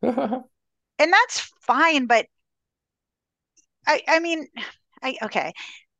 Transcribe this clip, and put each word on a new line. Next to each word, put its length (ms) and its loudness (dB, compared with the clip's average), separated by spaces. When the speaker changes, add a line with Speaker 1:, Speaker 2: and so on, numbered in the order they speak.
Speaker 1:
<laughs> 600 -4
Speaker 2:
And 160 2
that's 260 2
fine, 460 2
but 180 2
I, 200 2
I 120 4
mean, 280 -4
I, 220 -6
okay, 300 -4